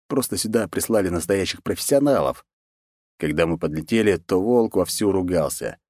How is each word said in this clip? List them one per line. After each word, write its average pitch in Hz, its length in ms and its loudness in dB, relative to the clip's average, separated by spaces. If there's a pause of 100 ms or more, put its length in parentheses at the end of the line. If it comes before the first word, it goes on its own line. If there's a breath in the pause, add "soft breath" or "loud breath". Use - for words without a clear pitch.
просто - 300 -2
сюда 107 320 -2
прислали 98 400 0
настоящих 90 560 -2
профессионалов. 135 800 0 (760)
Когда 78 260 0
мы 82 120 -2
подлетели, 87 580 0
то 90 240 -2
Волк 113 360 2
вовсю 95 360 0
ругался. 87 640 -2 (140)